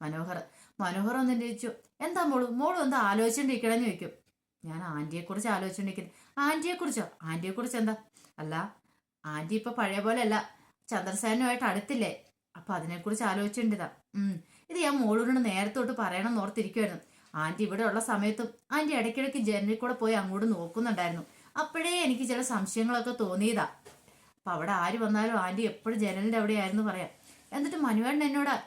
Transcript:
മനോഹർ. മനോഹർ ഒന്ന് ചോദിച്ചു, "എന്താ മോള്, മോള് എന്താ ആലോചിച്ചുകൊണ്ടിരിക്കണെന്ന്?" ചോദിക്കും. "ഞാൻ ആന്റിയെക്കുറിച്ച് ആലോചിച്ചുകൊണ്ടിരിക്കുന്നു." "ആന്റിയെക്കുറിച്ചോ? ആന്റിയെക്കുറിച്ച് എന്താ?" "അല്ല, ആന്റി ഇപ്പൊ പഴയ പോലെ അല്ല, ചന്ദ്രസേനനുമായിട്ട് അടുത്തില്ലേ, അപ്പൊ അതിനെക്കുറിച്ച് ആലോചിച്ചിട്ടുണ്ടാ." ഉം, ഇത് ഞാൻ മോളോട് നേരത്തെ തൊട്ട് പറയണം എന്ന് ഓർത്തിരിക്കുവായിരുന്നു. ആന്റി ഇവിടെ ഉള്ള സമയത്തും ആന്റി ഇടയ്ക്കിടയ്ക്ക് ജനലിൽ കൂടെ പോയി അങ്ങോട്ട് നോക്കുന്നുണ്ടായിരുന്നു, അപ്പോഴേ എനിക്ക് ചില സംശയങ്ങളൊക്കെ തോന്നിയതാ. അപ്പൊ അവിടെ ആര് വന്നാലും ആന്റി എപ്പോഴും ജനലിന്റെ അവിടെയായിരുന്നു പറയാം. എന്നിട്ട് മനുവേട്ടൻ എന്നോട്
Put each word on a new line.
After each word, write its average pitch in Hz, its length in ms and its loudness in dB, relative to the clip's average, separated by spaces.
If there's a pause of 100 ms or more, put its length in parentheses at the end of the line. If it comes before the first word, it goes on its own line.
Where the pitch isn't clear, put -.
മനോഹർ. 160 360 -4 (420)
മനോഹർ 196 420 0
ഒന്ന് 254 200 4
ചോദിച്ചു, 233 280 -6 (360)
"എന്താ 349 240 0
മോള്, 247 160 4 (140)
മോള് 349 260 2
എന്താ 262 120 2
ആലോചിച്ചുകൊണ്ടിരിക്കണെന്ന്?" 226 880 4
ചോദിക്കും. 175 240 -4 (520)
"ഞാൻ 160 180 -8 (140)
ആന്റിയെക്കുറിച്ച് 170 600 -4
ആലോചിച്ചുകൊണ്ടിരിക്കുന്നു." 190 560 -4 (340)
"ആന്റിയെക്കുറിച്ചോ? 311 600 0 (240)
ആന്റിയെക്കുറിച്ച് 190 520 -4
എന്താ?" 214 140 2 (440)
"അല്ല, 156 140 -6 (680)
ആന്റി 156 320 -4
ഇപ്പൊ 220 240 -4
പഴയ 196 200 0
പോലെ 226 220 2
അല്ല, 214 140 2 (560)
ചന്ദ്രസേനനുമായിട്ട് 233 800 0
അടുത്തില്ലേ, 202 400 -2 (440)
അപ്പൊ 175 180 -8
അതിനെക്കുറിച്ച് 175 580 -4
ആലോചിച്ചിട്ടുണ്ടാ." 202 580 0 (260)
ഉം, 196 180 0 (360)
ഇത് 339 80 -6
ഞാൻ 285 240 2
മോളോട് 240 480 4
നേരത്തെ 202 300 0
തൊട്ട് 247 200 -2
പറയണം 196 320 0
എന്ന് 220 100 0
ഓർത്തിരിക്കുവായിരുന്നു. 202 640 -2 (300)
ആന്റി 160 300 -2
ഇവിടെ 196 200 0
ഉള്ള 196 160 2
സമയത്തും 214 480 0 (240)
ആന്റി 302 280 2
ഇടയ്ക്കിടയ്ക്ക് 269 380 -2
ജനലിൽ 208 380 2
കൂടെ 247 180 -2
പോയി 226 200 2
അങ്ങോട്ട് 196 420 0
നോക്കുന്നുണ്ടായിരുന്നു, 170 680 -2 (320)
അപ്പോഴേ 320 360 -2 (140)
എനിക്ക് 254 220 2
ചില 247 140 0
സംശയങ്ങളൊക്കെ 233 800 0
തോന്നിയതാ. 202 460 2 (640)
അപ്പൊ - 200 -10
അവിടെ 175 220 0 (100)
ആര് 196 140 2
വന്നാലും 220 460 2
ആന്റി 190 280 0
എപ്പോഴും 226 280 -4
ജനലിന്റെ 208 380 2
അവിടെയായിരുന്നു 208 460 2
പറയാം. 185 280 -4 (400)
എന്നിട്ട് 285 260 -2
മനുവേട്ടൻ 262 460 2
എന്നോട് 285 300 2 (140)